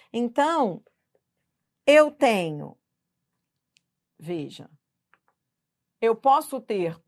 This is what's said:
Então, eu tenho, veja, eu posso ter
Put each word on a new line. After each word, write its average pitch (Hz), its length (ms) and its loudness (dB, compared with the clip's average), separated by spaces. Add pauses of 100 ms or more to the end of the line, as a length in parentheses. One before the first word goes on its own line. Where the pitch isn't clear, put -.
(120)
Então, 240 720 -2 (1040)
eu 294 240 6
tenho, 175 680 -2 (1400)
veja, 160 500 -12 (1300)
eu 226 140 2
posso 269 460 0
ter 175 480 -6